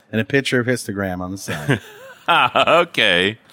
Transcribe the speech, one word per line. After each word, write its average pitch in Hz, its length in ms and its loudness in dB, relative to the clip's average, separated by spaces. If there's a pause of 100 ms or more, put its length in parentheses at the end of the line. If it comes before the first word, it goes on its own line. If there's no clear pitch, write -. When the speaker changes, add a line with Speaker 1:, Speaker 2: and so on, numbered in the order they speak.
(120)
Speaker 1:
and 110 80 0
a 110 40 0
picture 135 360 0
of 117 80 -2
histogram 98 520 -4
on 92 120 -8
the 98 60 -10
side. 101 460 -4
Speaker 2:
<laughs> - 60 -20 (640)
Okay. 113 840 2 (140)